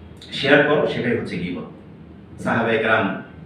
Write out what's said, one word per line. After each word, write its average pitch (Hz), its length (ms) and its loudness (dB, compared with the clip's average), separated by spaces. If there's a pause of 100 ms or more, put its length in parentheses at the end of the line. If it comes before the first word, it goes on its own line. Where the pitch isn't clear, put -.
(340)
শেয়ার 143 300 6
করো, - 240 4
সেটাই 117 300 0
হচ্ছে 95 200 -6
গীবত। 87 260 -6 (760)
সাহাবায়ে 113 360 2
কেরাম 110 440 2 (240)